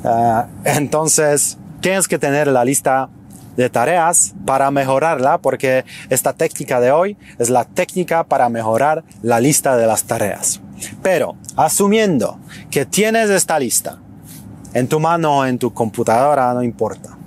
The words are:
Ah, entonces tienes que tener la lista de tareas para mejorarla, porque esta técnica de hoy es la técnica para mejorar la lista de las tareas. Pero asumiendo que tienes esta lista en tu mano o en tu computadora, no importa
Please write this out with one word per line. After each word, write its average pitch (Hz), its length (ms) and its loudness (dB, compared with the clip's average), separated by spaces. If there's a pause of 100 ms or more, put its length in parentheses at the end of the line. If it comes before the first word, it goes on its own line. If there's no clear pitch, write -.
Ah, 117 440 2 (180)
entonces 147 920 0 (240)
tienes 185 260 0
que 165 120 -2
tener 143 280 0
la 127 160 4
lista 131 460 0 (460)
de 123 140 2
tareas 165 640 0 (120)
para 135 260 2
mejorarla, 139 680 2
porque 131 440 0 (260)
esta 131 240 0
técnica 139 460 -2
de 123 120 4
hoy 190 260 2 (220)
es 120 100 0
la 123 160 2
técnica 170 580 -2
para - 260 2
mejorar 120 540 0 (180)
la 117 180 2
lista 143 360 2
de 113 120 4
las 110 160 0
tareas. - 580 -4 (400)
Pero 147 340 0 (220)
asumiendo 180 800 2 (300)
que 139 160 0
tienes 220 440 0
esta 175 300 2
lista - 380 -4 (760)
en 123 140 0
tu 156 120 0
mano 160 400 2
o 135 60 2
en 127 120 -2
tu 117 160 -2
computadora, 123 800 2
no 123 100 -2
importa 110 640 -6